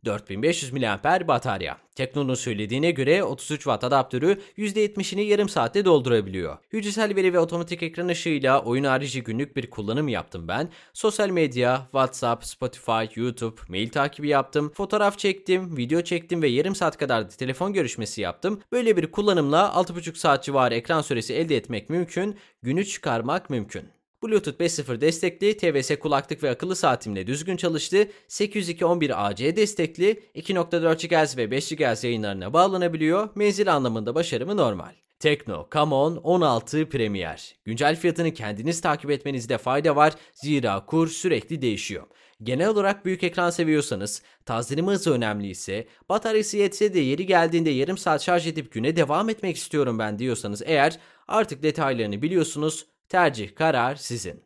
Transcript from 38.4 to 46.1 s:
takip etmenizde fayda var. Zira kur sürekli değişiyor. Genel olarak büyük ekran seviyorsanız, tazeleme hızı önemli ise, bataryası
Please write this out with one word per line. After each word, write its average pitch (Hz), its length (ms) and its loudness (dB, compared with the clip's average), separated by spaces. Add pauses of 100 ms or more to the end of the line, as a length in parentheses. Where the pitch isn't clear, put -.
takip 147 300 -2
etmenizde 135 480 -2
fayda 143 380 0
var. 151 160 6 (220)
Zira 123 520 -2
kur 160 220 2
sürekli 160 540 -2
değişiyor. 104 440 -4 (360)
Genel 127 260 0
olarak 202 360 0
büyük 185 200 -2
ekran 175 260 0
seviyorsanız, 147 720 0 (240)
tazeleme 147 460 -2
hızı 180 200 2
önemli 107 360 0
ise, 98 380 -8 (220)
bataryası 214 480 0